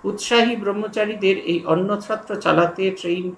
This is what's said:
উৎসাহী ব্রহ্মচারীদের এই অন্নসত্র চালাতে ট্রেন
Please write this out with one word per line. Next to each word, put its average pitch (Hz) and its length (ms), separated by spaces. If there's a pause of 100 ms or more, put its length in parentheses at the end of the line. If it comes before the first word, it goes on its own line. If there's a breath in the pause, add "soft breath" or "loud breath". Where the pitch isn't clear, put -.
উৎসাহী 233 520
ব্রহ্মচারীদের 208 800
এই 170 260
অন্নসত্র 202 720
চালাতে 170 540
ট্রেন 180 480